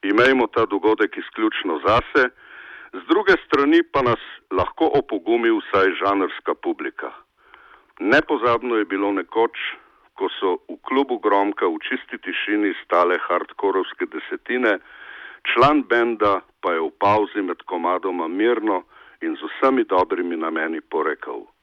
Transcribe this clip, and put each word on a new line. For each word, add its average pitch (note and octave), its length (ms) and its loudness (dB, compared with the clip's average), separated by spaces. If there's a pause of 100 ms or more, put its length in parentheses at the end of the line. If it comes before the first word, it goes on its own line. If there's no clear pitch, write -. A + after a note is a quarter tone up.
imejmo A#2+ 440 4
ta A2+ 200 0
dogodek G#2 500 0
izključno F#2+ 680 -4
zase, B2 440 2 (640)
z F#4 160 -12
druge G#3 280 4 (100)
strani D3 360 4 (100)
pa C#3 100 0
nas A#2+ 200 0 (280)
lahko F2+ 480 0
opogumi A#2 520 0
vsaj G2 520 2
žanrska F#2+ 520 -2
publika. - 580 -8 (880)
Nepozabno A#2+ 760 2
je G#2+ 80 2
bilo G2 280 -2
nekoč, A2+ 420 -2 (640)
ko F#2+ 100 -4 (120)
so F#2 180 -2 (100)
v - 140 -12
klubu C3 360 -2
Gromka G2+ 480 0
v E2+ 200 -2
čisti - 320 -8
tišini G2+ 560 -2 (100)
stale F2 320 2 (120)
hardkorovske F#2 800 -2
desetine, A2 680 -2 (760)
član C3+ 340 6
benda A2 540 2 (180)
pa F2 140 -2
je E2 80 0
v D#2 160 -2
pavzi G#2 440 2
med F2 220 -6
komadoma F2 640 -2
mirno G#2 540 0 (400)
in D#2+ 160 -6
z - 100 -16
vsemi C3+ 360 2
dobrimi F2+ 520 0
nameni D#2+ 440 -4
porekel D2+ 680 -6 (160)